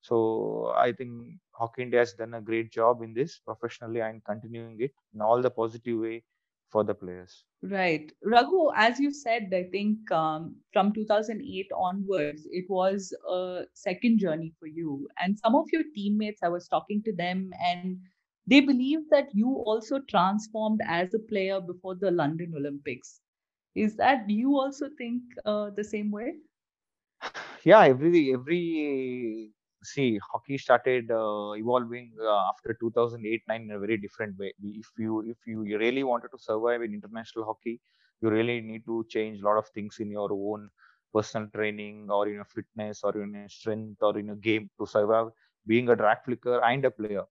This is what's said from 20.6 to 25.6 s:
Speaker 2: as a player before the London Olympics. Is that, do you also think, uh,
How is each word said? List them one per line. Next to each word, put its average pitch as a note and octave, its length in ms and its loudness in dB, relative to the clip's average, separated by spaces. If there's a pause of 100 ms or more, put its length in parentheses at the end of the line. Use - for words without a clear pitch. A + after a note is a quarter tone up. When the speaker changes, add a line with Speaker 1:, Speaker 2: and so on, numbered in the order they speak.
Speaker 2:
as F3+ 280 0
a A3 40 0
player G3 420 -2
before F3+ 340 -10
the F#3 160 0
London E3 460 0
Olympics. C#3+ 640 -8 (560)
Is G#3+ 200 0
that, A3+ 300 4
do G#3 80 0
you C4+ 240 2
also C#4 300 -4 (100)
think, B3 240 -6 (220)
uh, G#3 320 -2